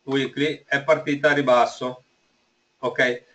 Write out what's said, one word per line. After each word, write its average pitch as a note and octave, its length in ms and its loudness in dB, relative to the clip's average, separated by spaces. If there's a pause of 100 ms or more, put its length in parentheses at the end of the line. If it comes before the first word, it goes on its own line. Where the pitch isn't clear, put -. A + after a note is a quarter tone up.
weekly C#3 640 -4
è C#3 160 -2
partita D3 480 0
a - 20 2
ribasso, B2+ 680 0 (760)
ok? B2+ 440 -2 (120)